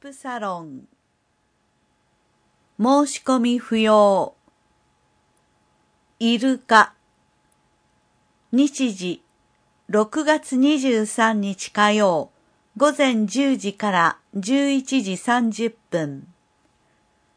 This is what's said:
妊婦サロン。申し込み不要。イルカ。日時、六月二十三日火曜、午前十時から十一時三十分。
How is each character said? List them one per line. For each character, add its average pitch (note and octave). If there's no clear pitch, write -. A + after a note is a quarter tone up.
妊 C#4+
婦 C#4
サ B3+
ロ F#3+
ン。 C3+
申 C#4
し -
込 C4
み A#3+
不 A3+
要。 G#3
イ A#3
ル C4
カ。 A3
日 C4
時、 F3+
六 G#3+
月 D4+
二 C#4+
十 B3
三 A3
日 G3
火 G#3
曜、 F#3
午 C#4+
前 A#3+
十 C4
時 G3
か G#3
ら E3+
十 C4+
一 C4+
時 F#3+
三 A#3+
十 A3+
分。 C#3+